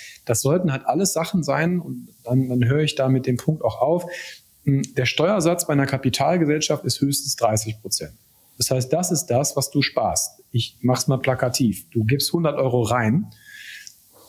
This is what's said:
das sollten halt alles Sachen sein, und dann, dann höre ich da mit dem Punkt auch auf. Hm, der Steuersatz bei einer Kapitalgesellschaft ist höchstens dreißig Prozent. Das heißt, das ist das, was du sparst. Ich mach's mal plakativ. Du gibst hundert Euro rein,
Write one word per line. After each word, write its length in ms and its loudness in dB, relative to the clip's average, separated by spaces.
das 160 0
sollten 320 2
halt 140 -6
alles 260 0
Sachen 300 -2
sein, 360 0
und 300 -10
dann, 240 2
dann 160 2
höre 180 2
ich 120 0
da 160 0
mit 160 2
dem 100 0
Punkt 260 -2
auch 200 0
auf. 240 2
Hm, 180 2
der 80 2
Steuersatz 640 2
bei 80 2
einer 120 4
Kapitalgesellschaft 1000 0
ist 160 -2
höchstens 340 -2
dreißig 460 0
Prozent. 320 -6
Das 140 -2
heißt, 220 0
das 200 0
ist 140 -2
das, 300 0
was 140 -2
du 120 2
sparst. 600 -2
Ich 280 -4
mach's 260 0
mal 120 2
plakativ. 720 0
Du 140 0
gibst 280 0
hundert 240 -2
Euro 240 2
rein, 460 2